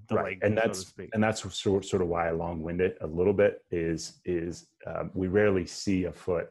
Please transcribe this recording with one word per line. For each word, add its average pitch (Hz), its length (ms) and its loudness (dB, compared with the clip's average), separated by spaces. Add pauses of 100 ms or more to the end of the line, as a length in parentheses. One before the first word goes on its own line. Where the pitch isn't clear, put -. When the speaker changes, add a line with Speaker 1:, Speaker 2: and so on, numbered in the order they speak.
Speaker 1:
the 110 80 -2
Speaker 2:
Right. 92 100 2
Speaker 1:
leg, 92 180 -8
Speaker 2:
And 104 140 2
Speaker 1:
so 110 40 2
to 113 60 2
Speaker 2:
that's, 101 200 -2
Speaker 1:
speak. - 260 -14
Speaker 2:
and 107 100 2
that's 107 180 0 (140)
sort, 98 300 2
sort 98 160 0
of 90 60 0
why 85 200 0
I 85 40 0
long-wind 85 500 -4
it 92 200 2
a - 60 -6
little 87 260 2
bit 101 360 4
is, 82 560 -4
is, 87 440 -4 (180)
um, 82 260 -6
we 92 140 0
rarely 95 400 4
see 92 380 -2
a 85 60 -4
foot - 400 -4